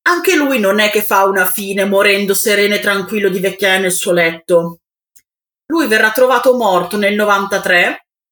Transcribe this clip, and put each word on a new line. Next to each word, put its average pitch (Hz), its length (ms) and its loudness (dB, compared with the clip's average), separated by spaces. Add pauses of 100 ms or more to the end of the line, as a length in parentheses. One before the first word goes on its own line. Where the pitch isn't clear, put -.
anche 349 280 0
lui 269 240 0
non 202 200 2
è 214 100 0
che 208 120 0
fa 196 240 2
una 196 200 0
fine 196 400 -4
morendo 202 480 0
sereno 202 420 0
e 202 40 -4
tranquillo 202 500 -2
di 185 100 -2
vecchiaia 190 400 0
nel 185 120 -2
suo 185 200 -2
letto. 170 680 0 (880)
Lui 311 200 0
verrà 220 240 2
trovato 254 440 2
morto 190 400 0
nel 208 200 0
novantatré 196 920 0 (240)